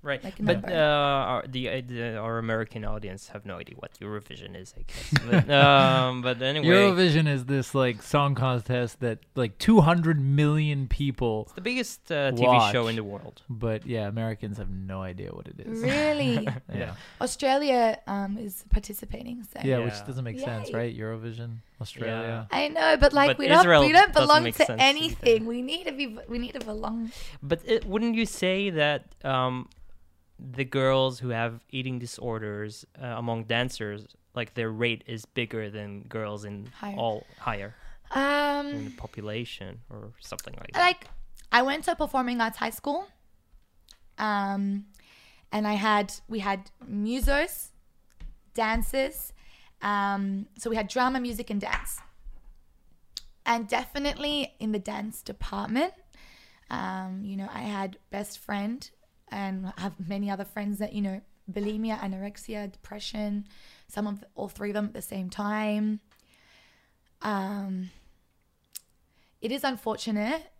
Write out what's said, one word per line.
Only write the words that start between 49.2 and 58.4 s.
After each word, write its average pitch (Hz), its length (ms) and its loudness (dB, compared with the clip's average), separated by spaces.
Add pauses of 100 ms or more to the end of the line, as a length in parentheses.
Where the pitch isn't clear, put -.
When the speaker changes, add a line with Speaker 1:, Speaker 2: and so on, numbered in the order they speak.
Speaker 2:
um, 202 640 -2 (120)
so 233 120 -6
we 226 60 -2
had 208 120 -2
drama, 254 320 0
music, 240 300 -6
and 202 100 -2
dance. - 400 -6 (1400)
And 233 240 0
definitely 285 880 -4
in 214 140 -4
the 214 60 -2
dance 208 440 -8
department, 214 720 -4 (800)
um, 190 540 -8
you 196 120 -8
know, 196 160 -8
I - 80 -10
had 196 380 -6 (120)
best 208 280 -8
friend 214 500 -6 (440)